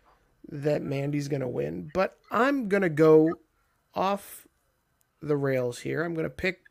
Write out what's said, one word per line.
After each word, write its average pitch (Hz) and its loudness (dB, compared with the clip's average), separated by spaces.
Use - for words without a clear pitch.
that 147 -2
Mandy's 143 -4
gonna 135 -4
win, 147 -6
but 185 -2
I'm 262 0
gonna 190 2
go 156 6
off 196 -4
the 147 0
rails 127 -2
here. 135 -6
I'm 170 -6
gonna 160 -4
pick 185 -6